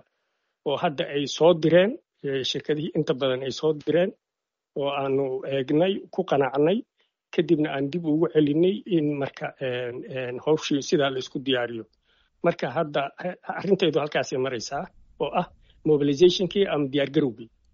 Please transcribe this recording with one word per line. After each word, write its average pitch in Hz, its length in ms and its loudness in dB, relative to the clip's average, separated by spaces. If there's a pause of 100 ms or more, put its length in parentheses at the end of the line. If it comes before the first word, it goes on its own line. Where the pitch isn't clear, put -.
(640)
oo 139 120 -2
hadda 156 280 -2
ay 143 220 -4
soo 165 260 4
direen, 170 380 4 (320)
ee, 135 200 -4
shirkadihii 151 520 -4
inta 156 180 0
badan 131 300 -2
ay 131 80 -6
soo 156 220 0
direen, 156 380 0 (640)
oo 139 140 -2
aanu 139 360 -2 (200)
eegnay, 147 480 0 (180)
ku 185 120 -4
qanacnay, 147 540 2 (560)
kadibna 156 380 2
aan 139 180 -4
dib 170 160 -6
ugu 156 240 2
celinay 156 460 4 (100)
in 165 220 0 (100)
marka, 139 300 -6 (120)
een, 123 360 -6 (140)
een, 127 300 -8
hawshii 151 420 0
sidaa 139 280 2
la 131 100 -4
isku - 200 -8
diyaariyo. 120 460 -2 (580)
Marka, 170 280 0
hadda, 151 300 -2 (220)
eh, 180 120 -6 (120)
arrinteedu 175 520 2
halkaasay 143 400 -2
maraysaa, 131 460 -4 (340)
oo 147 140 -2
ah 180 140 -2 (380)
mobilization-kii 170 800 4
ama 147 220 -2
diyaar 139 220 0
garowgii. 127 380 -2 (240)